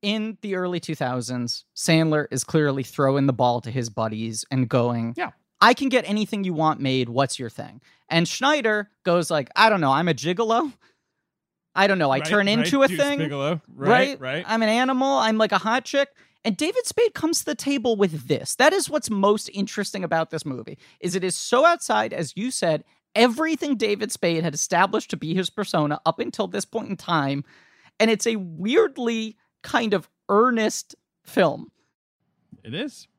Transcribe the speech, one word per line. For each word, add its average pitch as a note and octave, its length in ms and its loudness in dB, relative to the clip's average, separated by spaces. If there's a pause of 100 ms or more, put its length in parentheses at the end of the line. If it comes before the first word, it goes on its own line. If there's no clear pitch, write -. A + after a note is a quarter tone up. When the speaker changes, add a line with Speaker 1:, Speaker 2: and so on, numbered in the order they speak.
Speaker 1:
In G#3+ 400 -4
the G3 140 -6
early F3+ 240 -4
two D#3+ 160 -8
thousands, B2 680 -4 (100)
Sandler D#3+ 560 4
is B2+ 120 -2
clearly C#3+ 380 2
throwing C#3 460 2
the C3+ 60 2
ball A#2+ 280 2
to A#2 80 -10
his A#2 220 -4
buddies A2 580 -6
and C3 180 0
going, A#2+ 480 0
Speaker 2:
Yeah. F4 160 -6 (300)
Speaker 1:
"I A3+ 140 8
can C4+ 140 -2
get A#3 200 0
anything G#3 340 -2
you F#3 120 -2
want D#3 240 2
made. C3 280 0
What's C3 300 -2
your A#2 140 -10
thing?" - 300 -16 (280)
And E3 180 2
Schneider A3+ 640 0 (140)
goes F3 260 2
like, D3 260 -2
"I A3 140 6
don't G3 120 2
know. C#3 100 2
I'm D#3+ 160 2
a E3 80 2
gigolo. A3 580 -2 (1000)
I F#3+ 100 4
don't G3 140 2
know. D3 100 2
I C3+ 80 2
Speaker 2:
Right, C#3+ 80 -4
Speaker 1:
turn G3+ 220 2
Speaker 2:
right, G#3+ 120 2
Speaker 1:
into C4+ 220 2
a C4+ 60 6
Speaker 2:
Deuce F#3 120 0
Speaker 1:
thing. C#4+ 200 0
Speaker 2:
Bigalow. D3 420 -2 (120)
Right, B3 460 2
Speaker 1:
Right? - 0 -
Speaker 2:
right. C#3 280 -6
Speaker 1:
I'm A3+ 160 0
an G#3+ 60 2
animal. B3+ 380 0 (120)
I'm A3 180 2
like A3 140 2
a G3 80 2
hot A#3+ 260 -2
chick." C#4 240 0 (340)
And G#3 140 -2
David A4 300 -2
Spade A4+ 260 2
comes D#4+ 280 -2
to - 40 -8
the D4+ 100 -4
table B3 400 0
with D#3+ 320 0
this. - 280 -2
That D4 180 6
is F#4+ 160 -2
what's C#4+ 220 -4
most G#3 420 2
interesting G3 500 -6
about E3 280 -2
this D#3+ 120 -8
movie, B2+ 360 -10 (200)
is F3 140 -4
it F3+ 100 -4
is F3+ 120 -2
so - 320 2
outside, A3 460 0
as D#3 220 -6
you A3+ 140 -4
said, E3 340 -2 (300)
everything C#4 640 2
David G#3 360 -2
Spade E3+ 320 0
had D3+ 120 -2
established F#3+ 560 0
to E3 60 -6
be D#3 180 -6
his F#3 160 -4
persona D#3 520 -2
up E3 140 0
until A3 300 -6
this F#3 180 -6
point - 240 -10
in F#3+ 80 -8
time. C#3 460 -2 (560)
And A3 100 4
it's G#3+ 160 0
a A3+ 120 -2
weirdly A3 1000 -2 (240)
kind A3+ 320 -2
of F3 160 -2 (200)
earnest A3+ 680 0 (280)
film. - 460 0 (960)
Speaker 2:
It A2 100 -12
is. A#3+ 340 -10 (120)